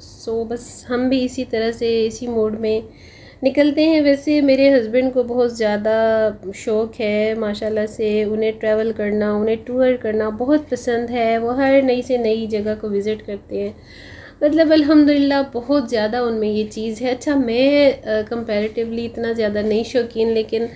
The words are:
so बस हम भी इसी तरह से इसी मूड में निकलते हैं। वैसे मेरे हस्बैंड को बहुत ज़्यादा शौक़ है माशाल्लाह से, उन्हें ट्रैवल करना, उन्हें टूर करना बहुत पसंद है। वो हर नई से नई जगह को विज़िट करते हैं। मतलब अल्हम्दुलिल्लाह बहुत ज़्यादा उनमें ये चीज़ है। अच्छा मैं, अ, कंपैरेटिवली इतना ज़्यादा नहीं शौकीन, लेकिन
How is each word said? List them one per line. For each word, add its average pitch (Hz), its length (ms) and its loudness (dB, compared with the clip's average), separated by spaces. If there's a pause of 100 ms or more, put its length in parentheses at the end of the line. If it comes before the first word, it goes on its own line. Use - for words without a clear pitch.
(240)
so 226 220 -4
बस 240 420 -10
हम 247 200 0
भी 254 160 2
इसी 254 200 -6
तरह 226 280 -2
से 233 340 -2
इसी 226 200 -6
मूड 220 340 -2
में 220 220 -2 (640)
निकलते 285 400 2
हैं। 320 160 4
वैसे 285 400 2
मेरे 269 300 4
हस्बैंड 254 420 2
को 254 100 0
बहुत 240 340 0
ज़्यादा 220 1000 0
शौक़ 220 460 -2
है 214 360 0
माशाल्लाह 214 480 -4
से, 214 380 -2
उन्हें 220 340 -2
ट्रैवल 220 340 0
करना, 208 420 -2
उन्हें 220 300 0
टूर 254 320 2
करना 214 340 -2
बहुत 277 400 0
पसंद 240 400 -4
है। 226 280 0
वो 233 140 -2
हर 269 300 4
नई 247 200 0
से 247 160 -2
नई 226 280 0
जगह 214 280 -4
को 214 140 -8
विज़िट 208 340 -4
करते 196 380 -10
हैं। 202 140 -6 (720)
मतलब 302 280 4
अल्हम्दुलिल्लाह 285 720 4
बहुत 269 460 -2
ज़्यादा 226 340 0
उनमें 220 260 0
ये 214 160 0
चीज़ 220 400 -6
है। 247 60 0
अच्छा 269 260 -2
मैं, 269 560 4
अ, 214 300 -2
कंपैरेटिवली 226 800 -4
इतना 233 280 -6
ज़्यादा 208 300 -2
नहीं 214 220 0
शौकीन, 226 460 -2
लेकिन 226 460 -2